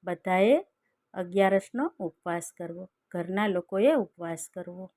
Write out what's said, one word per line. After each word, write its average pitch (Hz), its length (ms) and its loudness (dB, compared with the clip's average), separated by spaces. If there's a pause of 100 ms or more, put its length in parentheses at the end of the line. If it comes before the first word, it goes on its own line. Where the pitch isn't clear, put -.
બધાએ 185 520 2 (580)
અગિયારસનો 190 720 0 (140)
ઉપવાસ 170 540 -6
કરવો, 175 320 -12 (260)
ઘરના 185 360 -2
લોકોએ 196 480 2
ઉપવાસ 170 480 -4 (120)
કરવો. 180 320 -14 (100)